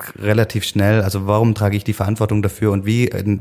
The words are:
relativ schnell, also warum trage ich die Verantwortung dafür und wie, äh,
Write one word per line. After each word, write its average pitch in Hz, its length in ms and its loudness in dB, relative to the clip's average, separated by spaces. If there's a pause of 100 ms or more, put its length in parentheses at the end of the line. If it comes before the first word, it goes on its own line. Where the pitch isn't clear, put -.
(200)
relativ 107 460 0
schnell, 104 360 2
also 95 240 -2
warum 107 300 2
trage 101 200 0
ich 104 80 -4
die - 100 -2
Verantwortung 104 500 0
dafür 104 280 -2
und 98 140 0
wie, 117 240 2
äh, 98 320 -2